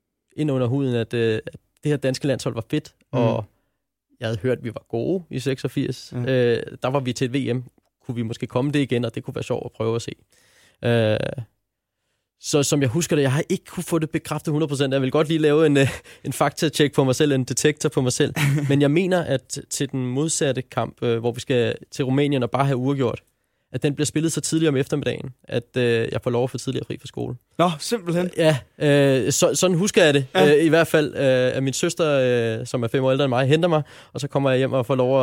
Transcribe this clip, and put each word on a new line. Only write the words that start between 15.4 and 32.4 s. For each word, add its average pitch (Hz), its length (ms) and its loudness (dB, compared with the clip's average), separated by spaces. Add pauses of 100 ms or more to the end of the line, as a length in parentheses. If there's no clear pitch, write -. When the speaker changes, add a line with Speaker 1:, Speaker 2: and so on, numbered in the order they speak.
Speaker 1:
en, 143 120 4
øh, 135 120 4 (340)
en 139 100 -6
faktatjek 147 600 0
på 143 100 4
mig 131 120 2
selv, 151 160 2
en 131 120 2
detektor 151 460 0
på 143 120 -2
mig 123 120 0
selv. 143 200 0 (180)
Speaker 2:
<laughs> 143 180 0
Speaker 1:
Men 143 120 4
jeg 139 100 4
mener, 175 320 2
at - 360 -4 (100)
til - 220 -6
den 131 160 -4
modsatte 135 540 -2
kamp, - 420 -6
øh, 117 160 2
hvor 117 120 -2
vi 120 80 -8
skal 120 360 0 (160)
til 139 140 -4
Rumænien 135 380 0
og 117 80 -4
bare 139 140 0
have 139 120 0
uafgjort, 131 440 -2 (500)
at - 120 -8
den 147 120 0
bliver 147 100 -2
spillet 156 260 -2
så 147 100 -4
tidligt 160 280 0
om 139 80 2
eftermiddagen, 135 520 -4 (140)
at, - 340 -6
øh, 117 340 0
jeg 120 120 -4
får 127 80 -2
lov 120 120 0
at 131 60 -2
få - 80 -10
tidligere 131 280 -6
fri - 120 -8
fra - 100 -16
skole. 123 280 -8 (220)
Speaker 2:
Nå, 175 120 4 (100)
simpelthen. 180 580 -2
Speaker 1:
Ja, 156 200 4 (220)
øh, 139 520 4
så, 139 240 2
sådan 185 220 2
husker 202 260 4
jeg 147 100 6
det. 139 120 2 (100)
Speaker 2:
Ja. 147 220 6
Speaker 1:
Øh, 156 80 4
i - 20 6
hvert 156 200 4
fald, 156 280 2
øh, 127 420 2
at 135 60 -2
min 135 100 -2
søster, 127 840 0